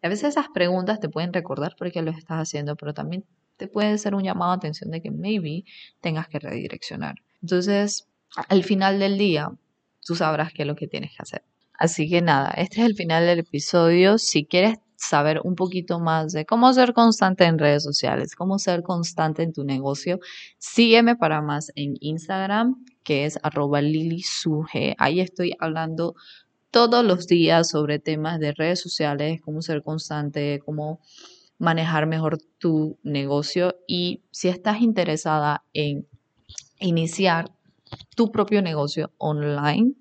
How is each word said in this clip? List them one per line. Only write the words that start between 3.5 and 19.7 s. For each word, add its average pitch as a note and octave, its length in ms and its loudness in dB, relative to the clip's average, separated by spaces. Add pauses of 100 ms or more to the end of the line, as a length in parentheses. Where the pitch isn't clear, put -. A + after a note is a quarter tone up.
te G3 100 -12
puede G#3 320 0
ser G3+ 160 -4
un G3 80 -2
llamado F3+ 280 -2
de F#3 60 0
atención D#3 320 -8
de D#3+ 120 -8
que D3 100 -10
maybe E3+ 540 -6 (360)
tengas D#3+ 260 -4
que D3 120 -8
redireccionar. - 760 -10 (280)
Entonces, G3+ 640 -2 (420)
al F#3 140 6
final G3 360 2
del G3 200 2
día, D#3+ 320 0 (520)
tú E3+ 120 -4
sabrás D#3 380 0
qué D3+ 100 -6
es C#3+ 40 -4
lo D3 80 -4
que D3 120 -10
tienes C#3+ 240 -10
que - 100 -20
hacer. - 220 -12 (340)
Así E3 320 0
que F3 120 4
nada, C#3+ 360 4
este F#3+ 240 -2
es A#3+ 60 6
el G#3+ 80 2
final E3+ 300 2
del F3 140 4
episodio. E3+ 760 4
Si D3+ 280 0
quieres G#3 340 2 (160)
saber D#3 480 0
un F3+ 120 -2
poquito F3 440 -4
más D#3+ 320 0
de D#3 140 -4
cómo A#3+ 280 6
ser B3 200 4
constante G#3+ 520 4
en E3 140 4
redes D3 240 4
sociales, C#3+ 520 -2
cómo F#3+ 240 -2
ser F3 240 -2
constante E3 600 -2
en E3 100 -4
tu C#3+ 100 -6
negocio, C#3 560 -4 (380)